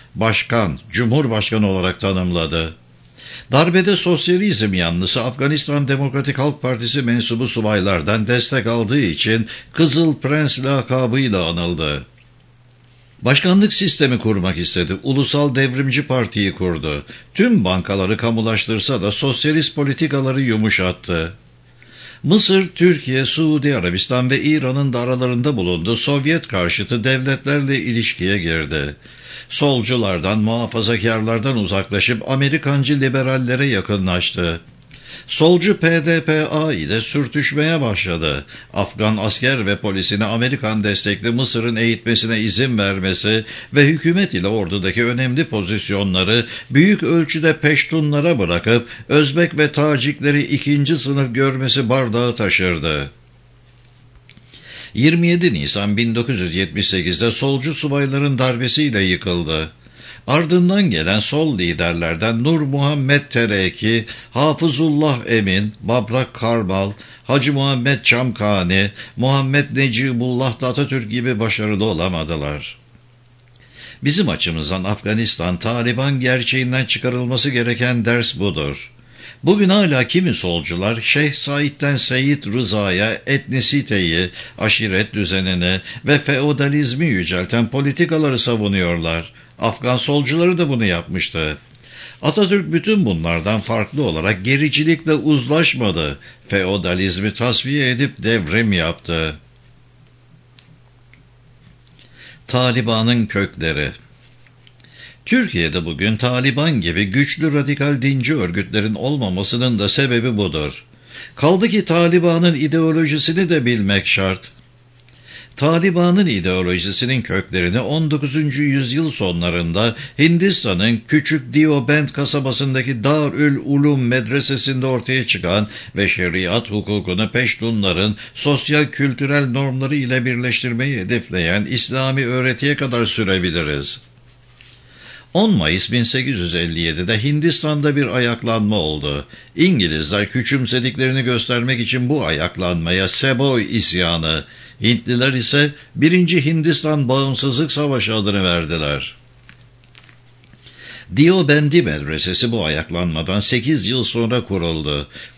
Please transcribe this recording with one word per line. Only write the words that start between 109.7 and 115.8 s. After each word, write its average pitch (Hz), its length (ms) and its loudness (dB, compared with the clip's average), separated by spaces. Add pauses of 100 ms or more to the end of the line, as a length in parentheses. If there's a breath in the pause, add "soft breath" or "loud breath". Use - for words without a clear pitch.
da 101 100 0
sebebi 123 480 2
budur. 76 480 -2 (520 loud breath)
Kaldı 185 320 4
ki 185 160 0
Taliban'ın 170 720 4
ideolojisini 160 960 2
de 147 160 2
bilmek 101 400 2
şart. 95 460 -2 (1040 loud breath)
Taliban'ın 175 720 4